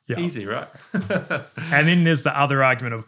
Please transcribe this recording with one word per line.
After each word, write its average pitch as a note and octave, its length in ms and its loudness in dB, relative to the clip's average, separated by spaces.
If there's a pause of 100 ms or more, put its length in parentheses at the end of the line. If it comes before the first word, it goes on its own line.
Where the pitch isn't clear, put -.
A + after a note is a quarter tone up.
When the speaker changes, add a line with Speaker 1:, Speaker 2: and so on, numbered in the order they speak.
Speaker 1:
Yeah. A#2 120 -4
Speaker 2:
Easy, E3 260 -6
right? G#2+ 240 -8 (240)
<laughs> - 0 - (800)
Speaker 1:
And D3+ 160 4
then F3 160 4
there's D#3+ 200 2
the C#3 140 0
other C#3 240 2
argument B2 320 0
of A2+ 140 -10